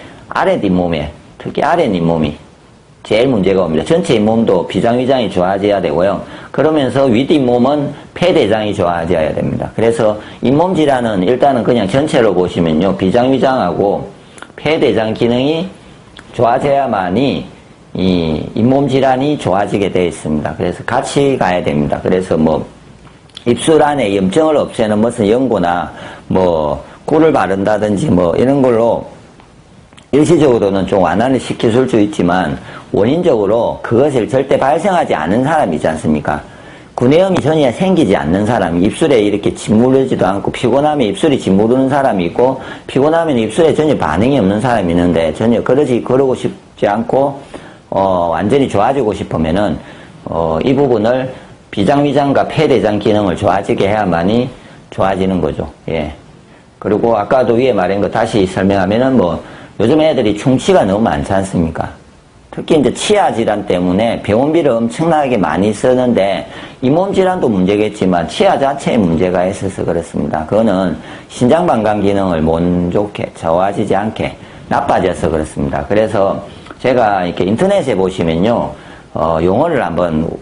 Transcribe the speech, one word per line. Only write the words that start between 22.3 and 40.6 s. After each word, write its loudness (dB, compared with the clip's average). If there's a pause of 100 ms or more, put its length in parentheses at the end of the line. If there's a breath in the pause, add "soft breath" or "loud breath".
뭐 0 (840)
입술 2
안에 0
염증을 2
없애는 0
무슨 0
연고나 0 (360 loud breath)
뭐 0 (220 loud breath)
꿀을 4
바른다든지 0
뭐 2
이런 2
걸로 2 (1080)
일시적으로는 4
좀 2
완화를 0
시켜줄 0
수 2
있지만 0 (340 loud breath)
원인적으로 0
그것을 2
절대 0
발생하지 0
않은 0
사람이 0
있지 -2
않습니까? -2 (520 loud breath)
구내염이 2
전혀 2
생기지 2
않는 -2
사람, 0
입술에 2
이렇게 0
짓무르지도 2
않고 -2
피곤하면 0